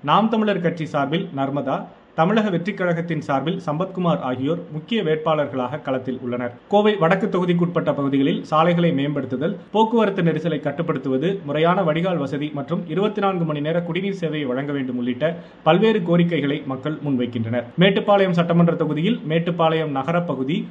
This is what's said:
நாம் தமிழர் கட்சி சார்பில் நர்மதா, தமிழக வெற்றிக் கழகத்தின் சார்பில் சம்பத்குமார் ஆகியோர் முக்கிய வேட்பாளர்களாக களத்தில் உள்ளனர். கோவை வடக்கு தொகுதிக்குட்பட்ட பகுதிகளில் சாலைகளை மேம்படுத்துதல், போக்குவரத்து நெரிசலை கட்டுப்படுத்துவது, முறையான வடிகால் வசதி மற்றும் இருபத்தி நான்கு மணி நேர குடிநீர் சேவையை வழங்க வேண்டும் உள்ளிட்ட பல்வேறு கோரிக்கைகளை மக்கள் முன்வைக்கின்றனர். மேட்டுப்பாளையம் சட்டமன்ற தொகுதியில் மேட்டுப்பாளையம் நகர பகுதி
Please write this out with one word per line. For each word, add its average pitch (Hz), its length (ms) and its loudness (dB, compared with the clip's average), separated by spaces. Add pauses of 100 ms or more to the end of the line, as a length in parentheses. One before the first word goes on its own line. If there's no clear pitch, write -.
(100)
நாம் 220 240 4
தமிழர் 202 320 0
கட்சி 156 300 -2
சார்பில் 147 320 0 (120)
நர்மதா, 135 380 -2 (400)
தமிழக 208 340 4
வெற்றிக் 170 260 -2
கழகத்தின் 170 460 -2
சார்பில் 139 400 0
சம்பத்குமார் 170 640 -2
ஆகியோர் 135 320 -2 (140)
முக்கிய 185 320 -4
வேட்பாளர்களாக 147 800 0
களத்தில் 131 380 -4
உள்ளனர். 120 280 -4 (200)
கோவை 208 200 6 (100)
வடக்கு 190 320 2
தொகுதிக்குட்பட்ட 170 640 0
பகுதிகளில் 139 400 2 (120)
சாலைகளை 170 480 4
மேம்படுத்துதல், 143 560 -2 (180)
போக்குவரத்து 214 540 2
நெரிசலை 156 400 0
கட்டுப்படுத்துவது, 143 640 -2 (160)
முறையான 165 420 2
வடிகால் 165 340 0
வசதி 147 260 -4 (100)
மற்றும் 175 340 -4
இருபத்தி 208 320 0
நான்கு 180 240 0
மணி 147 180 -2
நேர 170 220 0
குடிநீர் 190 320 -2
சேவையை 151 320 -2
வழங்க 143 240 -2
வேண்டும் 127 260 -4
உள்ளிட்ட 123 260 0 (380)
பல்வேறு 208 420 4
கோரிக்கைகளை 165 500 2 (120)
மக்கள் 147 260 -4 (100)
முன்வைக்கின்றனர். 120 600 -2 (160)
மேட்டுப்பாளையம் 196 560 4
சட்டமன்ற 170 460 4
தொகுதியில் 156 340 0 (140)
மேட்டுப்பாளையம் 165 680 0
நகர 165 180 -2 (140)
பகுதி 131 260 -2 (140)